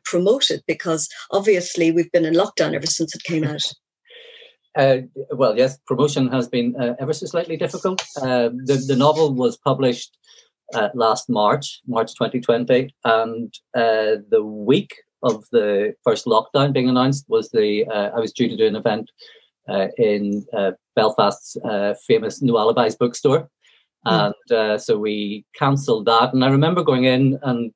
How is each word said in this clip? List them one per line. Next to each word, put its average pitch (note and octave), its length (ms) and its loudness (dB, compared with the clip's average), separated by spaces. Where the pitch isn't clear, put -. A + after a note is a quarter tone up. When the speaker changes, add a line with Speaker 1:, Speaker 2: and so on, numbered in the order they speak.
Speaker 1:
promote G3+ 460 2
it, - 180 -6
because D#3+ 400 -4
obviously F3+ 600 0
we've E3+ 200 0
been E3 140 2
in D#3 80 -2
lockdown E3 420 0
ever D3+ 120 -6
since - 280 -4
it E3 80 -16
came D#3+ 200 -2
out. D3+ 180 -6
Speaker 2:
<laughs> - 100 -4
Uh, C3+ 240 4
well, A2+ 260 0
yes, C3 300 0
promotion C3+ 400 0
has B2 200 -2
been, A#2+ 320 -2
uh, B2 200 -2
ever C#3 120 -6
so D3+ 140 -6
slightly E3 320 -4
difficult. F#3 420 -4
Uh, B2+ 280 0
the, C#3 100 2
the C#3 80 2
novel D3+ 380 4
was B2 240 0
published, C3 580 -2
uh, G#2+ 180 0
last A2+ 360 0
March, A#2 580 0
March A2+ 260 -2
twenty A#2 260 -4
twenty, B2 540 0
and, A2+ 480 0
uh, A2 420 2
the G#2+ 140 4
week G#2+ 500 0
of A2 280 0
the G#2 520 0
first A2 240 0
lockdown C3+ 460 2
being B2+ 160 2
announced C3 380 2
was A2+ 220 0
the, G#2 380 0
uh, G#2 280 -2
I A#2 40 0
was A2 120 -4
due B2 160 0
to - 80 -4
do A2 120 2
an G#2 80 0
event, A2 340 -4
uh, G2 200 -2
in, G#2 480 0
uh, G2 180 0
Belfast's, G#2+ 720 0
uh, G2+ 300 -2
famous A2 380 0
No A#2 160 2
Alibis A2+ 340 2
bookstore. C3+ 560 0
Speaker 1:
Mm. G#2+ 300 2
Speaker 2:
And, A#2 80 4
uh, G#2+ 180 0
so G#2+ 220 -2
we G#2 440 -4
cancelled C#3 500 0
that. A#2 280 4
And C3 120 2
I C3+ 40 2
remember D#3+ 340 2
going C3 220 2
in C3 360 2
and A#2+ 340 -4